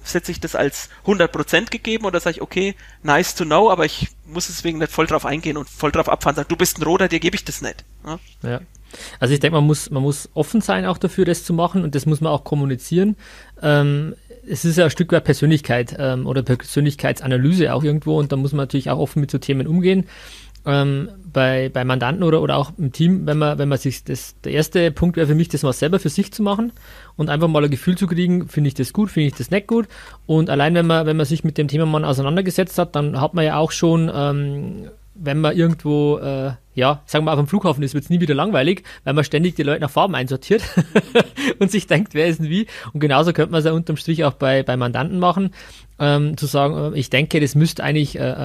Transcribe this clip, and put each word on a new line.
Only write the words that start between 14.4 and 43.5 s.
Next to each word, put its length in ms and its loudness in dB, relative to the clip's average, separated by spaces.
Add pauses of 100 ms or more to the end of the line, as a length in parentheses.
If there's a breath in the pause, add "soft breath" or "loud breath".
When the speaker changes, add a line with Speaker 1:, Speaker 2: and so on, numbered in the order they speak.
Speaker 2:
es 180 -4
ist 120 2
ja 80 6
ein 60 2
Stück 220 -2
weit 100 4
Persönlichkeit, 720 2
ähm, 300 -2
oder 160 0
Persönlichkeitsanalyse 1300 0
auch 100 0
irgendwo 360 0
und 120 0
da 40 0
muss 160 0
man 60 -2
natürlich 320 -2
auch 100 -2
offen 220 -2
mit 100 -2
so 60 -2
Themen 300 -2
umgehen. 380 2 (600 loud breath)
Ähm, 440 0 (240)
bei, 400 2
bei 100 -2
Mandanten 400 0
oder, 180 4
oder 140 0
auch 220 -2
im 160 -4
Team, 320 2
wenn 120 0
man, 200 0
wenn 100 0
man 100 0
sich 280 -4
das, 300 -10 (100)
der 80 -6
erste 380 2
Punkt 260 0
wäre 100 2
für 80 4
mich, 140 2
das 140 -4
mal 100 2
selber 260 0
für 100 -2
sich 220 -2
zu 100 -6
machen 300 0 (460 loud breath)
und 120 -2
einfach 200 2
mal 160 4
ein 60 2
Gefühl 260 0
zu 100 0
kriegen, 400 0
finde 220 0
ich 40 -8
das 200 -4
gut, 180 0
finde 160 2
ich 60 -2
das 180 -8
nicht 160 0
gut. 200 0 (380 loud breath)
Und 240 2
allein 260 2
wenn 120 4
man, 180 2
wenn 120 2
man 80 2
sich 180 -2
mit 140 -2
dem 100 0
Thema 180 0
mal 200 0
auseinandergesetzt 720 0
hat, 180 -2
dann 240 -2
hat 140 0
man 100 2
ja 140 0
auch 140 0
schon, 420 2
ähm, 720 -4 (280)
wenn 260 -4
man 140 2
irgendwo, 640 2
äh, 360 -4 (220)
ja, 300 0
sagen 200 0
wir 80 2
auf 60 2
dem 80 2
Flughafen 360 0
ist, 100 -4
wird's 160 -4
nie 120 4
wieder 120 2
langweilig, 500 0 (200 loud breath)
weil 100 -2
man 100 2
ständig 320 0
die 80 -4
Leute 180 0
nach 100 -4
Farben 240 2
einsortiert 480 -2 (500)
<laughs> 460 0
und 100 4
sich 180 -2
denkt, 280 0
wer 120 2
ist 120 0
denn 100 -2
wie. 160 0 (280 loud breath)
Und 60 -4
genauso 320 4
könnte 200 0